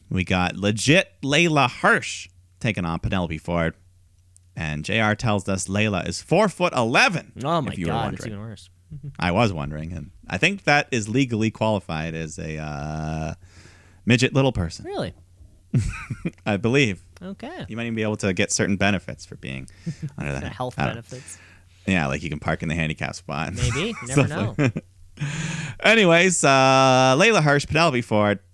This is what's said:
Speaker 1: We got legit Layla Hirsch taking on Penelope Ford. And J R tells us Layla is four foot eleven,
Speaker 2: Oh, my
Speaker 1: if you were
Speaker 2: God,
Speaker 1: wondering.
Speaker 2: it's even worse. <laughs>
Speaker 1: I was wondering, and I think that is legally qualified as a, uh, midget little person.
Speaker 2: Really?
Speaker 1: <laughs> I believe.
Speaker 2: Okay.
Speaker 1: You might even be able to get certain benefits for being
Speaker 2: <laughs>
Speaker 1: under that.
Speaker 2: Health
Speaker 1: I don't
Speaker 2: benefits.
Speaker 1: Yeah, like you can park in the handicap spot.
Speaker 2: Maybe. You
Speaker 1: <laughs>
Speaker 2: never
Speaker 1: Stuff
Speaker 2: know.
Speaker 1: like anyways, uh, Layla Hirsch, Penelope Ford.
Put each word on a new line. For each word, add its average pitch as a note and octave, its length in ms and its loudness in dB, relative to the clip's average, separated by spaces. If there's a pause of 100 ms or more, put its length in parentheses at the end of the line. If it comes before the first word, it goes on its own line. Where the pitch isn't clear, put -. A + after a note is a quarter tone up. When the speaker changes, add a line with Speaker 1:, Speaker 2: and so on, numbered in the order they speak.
Speaker 1:
We F#2+ 140 0
got F2+ 320 0
legit A2 580 2 (100)
Layla D3 480 2
Hirsch - 580 -2 (300)
taking G#2 260 -2
on E2 140 -2
Penelope E2+ 400 -2
Ford. E2+ 360 -2 (800)
And D2+ 300 -6
J G2+ 140 -2
R G#2+ 160 2
tells G#2 340 -2
us F#2+ 180 -4
Layla G2+ 400 -2
is F2+ 140 -6
four G3+ 260 2
foot F3 260 -2
eleven, C#3+ 580 2 (120)
Speaker 2:
Oh, E3 180 0
my - 100 -4
Speaker 1:
if - 80 -8
you E2+ 80 -2
were D#2+ 60 -2
Speaker 2:
God, A2+ 100 -2
Speaker 1:
wondering. G#2+ 140 -4
Speaker 2:
it's - 100 -12
even G#2 120 -10
worse. G#2+ 300 -16 (240)
<laughs> C#3+ 260 -14
Speaker 1:
I F2 120 0
was G#2 200 2
wondering, D2+ 420 -6
and D2 180 -12 (160)
I F3 100 -6
think F#3+ 280 0
that D3 260 2
is A2 180 -2
legally A2+ 400 0
qualified E2+ 640 -2
as D#2+ 240 -8
a, D#2 220 -8
uh, D#2 760 -6 (720)
midget B2 300 2
little C3+ 160 4
person. - 340 -4
Speaker 2:
Really? E4+ 300 -6 (580)
Speaker 1:
<laughs> - 720 -6
I G#2 120 0
believe. A2+ 460 2 (160)
Speaker 2:
Okay. G#3+ 480 -12
Speaker 1:
You G#2+ 80 -12
might A#2 100 -8
even A#2 100 -6
be A2 80 -2
able G#2+ 140 -2
to G2+ 160 0
get G2 180 0
certain G2+ 240 0
benefits G2 500 -2
for - 120 -18
being C2 300 -10 (260)
Speaker 2:
<laughs> - 260 -12
Speaker 1:
under C#2+ 140 -4
that. - 100 -6 (100)
Speaker 2:
Health B2 240 -10
Speaker 1:
I - 80 0
don't A2+ 80 0
Speaker 2:
benefits. B2 460 -14 (480)
Speaker 1:
Yeah, F2+ 180 2
like C#2 160 -2
you E2+ 80 -6
can D2 100 -6
park - 220 -2
in E2+ 80 -4
the E2+ 60 -2
handicap D#2 400 -4
spot. D#2 400 -6
Speaker 2:
Maybe. B2 240 -2
You G#3+ 200 -4
Speaker 1:
<laughs> A#2+ 80 -12
Speaker 2:
never C3 200 4
Speaker 1:
Stuff - 20 -2
Speaker 2:
know. F3 260 -4 (100)
Speaker 1:
like - 200 -2 (960)
anyways, F#3 640 6
uh, C3 760 6
Layla G3 240 6
Hirsch, C#3+ 240 4
Penelope D3+ 340 2
Ford. G#2 380 2 (140)